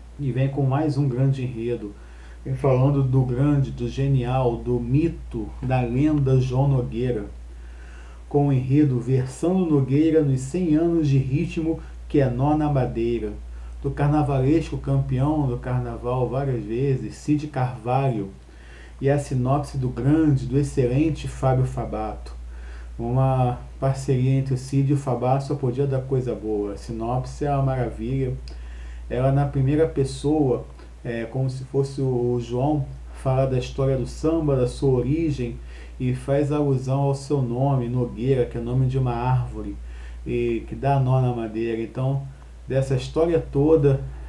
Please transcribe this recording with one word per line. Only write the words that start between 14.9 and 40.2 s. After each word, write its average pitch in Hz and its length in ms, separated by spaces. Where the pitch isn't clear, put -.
do 123 100
carnaval 123 680
várias 127 340
vezes, 113 540
Cid 147 320
Carvalho. 123 800
E 135 100
a 143 80
sinopse 131 600
do 127 100
grande, 143 580
do 127 140
excelente 139 680
Fábio 131 380
Fabato. 107 720
Uma 127 600
parceria 135 520
entre 135 240
o - 20
Cid 139 340
e - 20
o 135 40
Fabato 131 480
só 143 100
podia 131 320
dar 131 140
coisa 123 340
boa. 104 380
A 98 40
sinopse 120 680
é 143 40
uma 139 140
maravilha. 127 720
Ela, 127 220
na 139 140
primeira 139 420
pessoa, 139 800
é, 117 220
como 131 260
se 131 140
fosse 139 380
o 123 400
João, 135 440
fala 131 320
da 127 120
história 135 380
do 123 100
samba, 156 520
da 123 100
sua 131 320
origem, 127 560
e 127 140
faz 139 380
alusão 139 480
ao 139 160
seu 139 260
nome, 123 480
Nogueira, 120 560
que - 100
é 120 60
nome 127 240
de 131 140
uma 127 160
árvore, 120 600